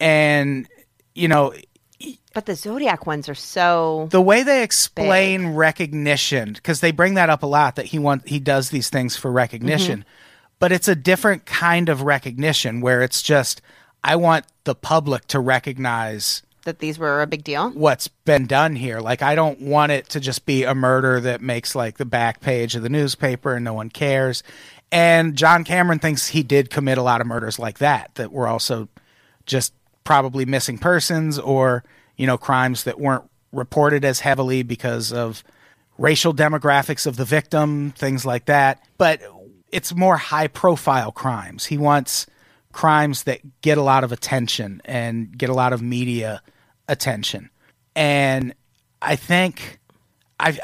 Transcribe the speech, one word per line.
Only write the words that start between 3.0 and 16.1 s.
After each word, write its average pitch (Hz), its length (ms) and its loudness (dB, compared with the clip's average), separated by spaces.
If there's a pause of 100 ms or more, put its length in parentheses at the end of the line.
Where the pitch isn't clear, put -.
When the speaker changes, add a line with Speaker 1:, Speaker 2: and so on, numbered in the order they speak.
Speaker 2:
ones 151 220 -6
are 143 60 -10
so 165 760 0
Speaker 1:
the 185 100 6
way 202 220 6
they 269 200 2
explain 190 840 0
Speaker 2:
big. 156 80 -4
Speaker 1:
recognition, 147 1040 0
'cause 160 180 -2
they 165 120 2
bring 180 220 2
that 175 160 4
up 151 120 0
a 151 40 -4
lot, 143 300 2
that 120 100 -6
he - 120 -6
want-, 143 300 0
he 147 100 -4
does 135 320 0
these 131 200 -4
things 127 260 -2
for - 140 -6
recognition. 123 680 0
Speaker 2:
Mm-hmm. - 80 -20 (520)
Speaker 1:
But 180 120 4
it's 180 160 0
a 190 80 4
different 185 500 0
kind 170 420 2
of 139 140 0
recognition 135 800 -2
where 123 220 2
it's - 200 -2
just, - 400 0 (420)
"I 151 120 4
want 165 280 2 (200)
the 135 100 -2
public 143 540 -2
to 139 120 -2
recognize 123 1000 -2 (220)